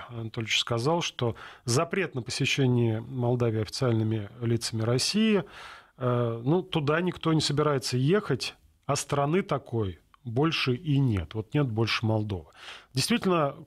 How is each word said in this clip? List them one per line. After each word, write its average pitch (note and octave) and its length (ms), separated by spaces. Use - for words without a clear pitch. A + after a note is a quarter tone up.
Анатольевич A2+ 520
сказал, C#3+ 420
что - 320
запрет E3 500
на B2+ 80
посещение B2 800
Молдавии A#2+ 600
официальными A2 680
лицами A#2 420
России, F#3+ 600
э, A#2+ 460
ну, E3+ 180
туда D#3 380
никто F3 320
не D#3 80
собирается C#3+ 560
ехать, D3 580
а C#3 100
страны D3 460
такой A#2 580
больше C3 500
и C#3+ 240
нет. G#2+ 360
Вот A2 200
нет D3 160
больше A2 340
Молдовы. G#2+ 420
Действительно, E3 640